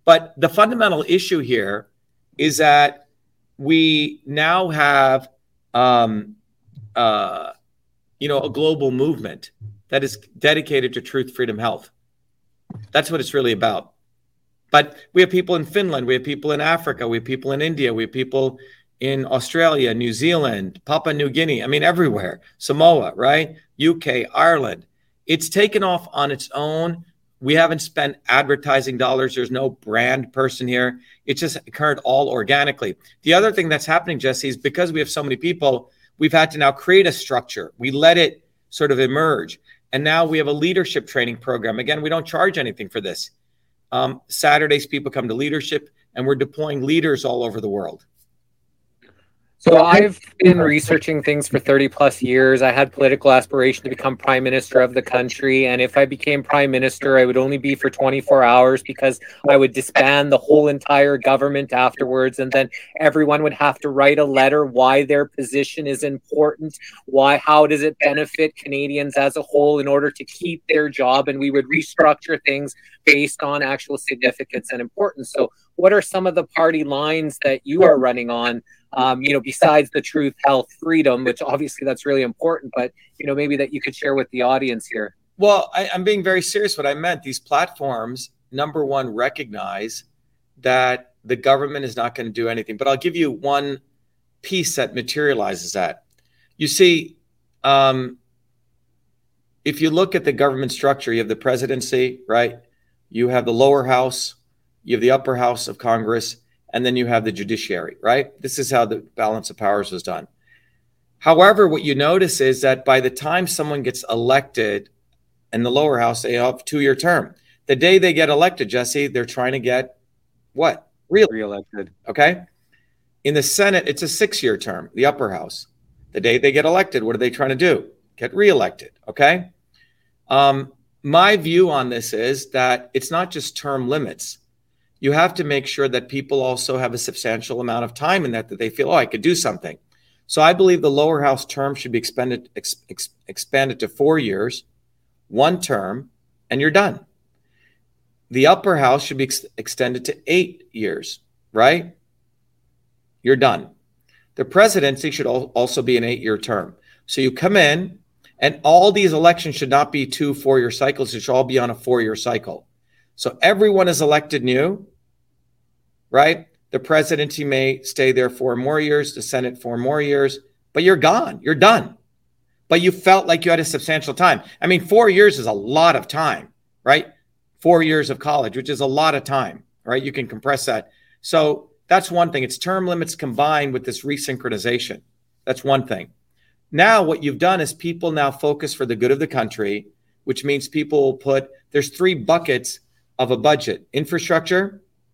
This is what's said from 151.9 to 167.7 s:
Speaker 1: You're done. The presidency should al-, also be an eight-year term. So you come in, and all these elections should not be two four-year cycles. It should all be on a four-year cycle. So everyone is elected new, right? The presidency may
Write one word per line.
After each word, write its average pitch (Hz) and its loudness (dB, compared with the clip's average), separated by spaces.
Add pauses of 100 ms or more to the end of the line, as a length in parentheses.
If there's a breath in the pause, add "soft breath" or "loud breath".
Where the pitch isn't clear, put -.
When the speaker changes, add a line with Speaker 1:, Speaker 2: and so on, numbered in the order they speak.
Speaker 1:
You're 131 4
done. 117 0 (640)
The 131 -4
presidency 165 2
should 143 -6
al-, 127 -4
also 123 0
be 123 2
an 117 -2
eight-year 110 -4
term. 101 -6 (300 soft breath)
So - -6
you 131 0
come 190 0
in, 170 0 (400 soft breath)
and 147 -2
all 180 8
these 190 2
elections 165 2
should 135 -4
not 143 2
be 139 -2
two 143 -4
four-year 135 2
cycles. 135 -4
It 113 -8
should 131 -4
all 127 4
be 127 0
on 120 -2
a 117 -8
four-year 113 -2
cycle. 110 -8 (520)
So - -6
everyone 196 2
is 151 0
elected 147 0
new, 143 -2 (1200)
right? 156 2 (220)
The - -4
presidency 151 -2
may 135 -2